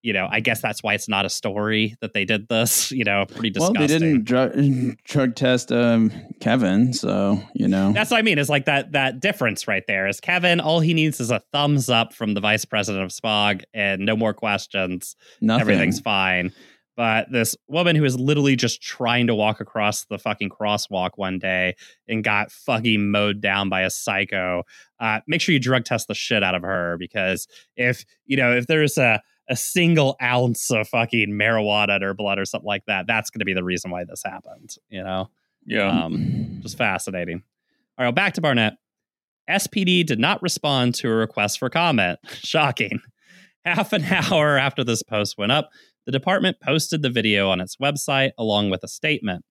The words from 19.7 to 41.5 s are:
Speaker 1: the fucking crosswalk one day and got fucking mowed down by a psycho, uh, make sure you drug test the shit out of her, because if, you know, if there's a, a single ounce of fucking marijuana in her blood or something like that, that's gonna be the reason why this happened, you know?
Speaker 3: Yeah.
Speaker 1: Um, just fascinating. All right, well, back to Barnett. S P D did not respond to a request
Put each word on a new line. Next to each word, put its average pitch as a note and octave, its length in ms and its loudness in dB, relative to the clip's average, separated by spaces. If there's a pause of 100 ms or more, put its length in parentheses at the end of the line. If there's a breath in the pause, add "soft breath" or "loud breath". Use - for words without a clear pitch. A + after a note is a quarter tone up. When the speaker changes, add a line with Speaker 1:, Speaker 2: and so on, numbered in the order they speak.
Speaker 1:
the G#2 140 -8
fucking G#2 300 -4
crosswalk G2+ 680 -2
one F#2+ 240 -4
day F#2 360 -2 (320 loud breath)
and A2+ 160 -4
got G#2+ 280 -2
fucking A2 600 0
mowed G#2 280 0
down G2 300 0
by F#2 120 -2
a F#2 100 0
psycho, F#2+ 720 -4 (360 soft breath)
uh, A2 280 -2
make D#3+ 140 -2
sure F3+ 120 0
you C#3 60 4
drug B2 260 0
test A#2 220 -4
the A2 80 -6
shit A2 280 -2
out F#2 120 0
of F2 80 -4
her, F2 340 -4
because F#2 500 -4 (300 soft breath)
if, B2 260 0 (220)
you C3+ 100 0
know, B2+ 200 4
if B2 120 0
there's D3+ 300 2
a, A2+ 240 2 (280)
a B2+ 60 -2
single D#3+ 680 2
ounce B2 480 0
of G#2+ 180 0
fucking A2+ 420 0
marijuana G#2 680 2
in F#2+ 60 -2
her G2 100 -2
blood G2 240 -2
or G2 80 -2
something - 220 -8
like G2+ 180 -4
that, G2 220 -4
that's A2+ 220 -2
gonna G#2+ 160 -8
be F#2+ 80 -2
the F2+ 100 -2
reason F2+ 260 -4
why F2 140 -8
this E2+ 200 -14
happened, - 520 -14 (140)
you F#2+ 140 -12
know? F#2+ 260 -6 (360)
Speaker 3:
Yeah. A2 220 -2
Speaker 1:
Um, - 760 -4
just - 160 -12
fascinating. F#2 600 -4 (600)
All B2+ 60 -2
right, - 40 0
well, A#2+ 40 2
back F#3 240 0
to F3+ 60 -2
Barnett. A#2+ 340 2 (720)
S G3 200 -2
P G3+ 180 -2
D F3+ 180 4
did C3+ 160 -2
not D#3+ 240 0
respond C3+ 520 0
to - 140 -4
a A2+ 60 2
request G#2+ 420 -2